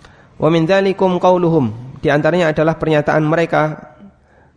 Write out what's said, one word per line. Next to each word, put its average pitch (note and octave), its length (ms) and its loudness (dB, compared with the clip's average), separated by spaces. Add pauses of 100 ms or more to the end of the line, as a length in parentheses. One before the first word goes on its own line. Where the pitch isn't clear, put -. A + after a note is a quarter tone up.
(380)
Wa D3+ 100 0
min E3 160 2
dzalikum F#3+ 540 0
qauluhum, E3 800 0
di C#3+ 160 0
antaranya D#3 400 0
adalah D#3+ 240 0
pernyataan D#3 480 0
mereka, D#3 680 -2 (640)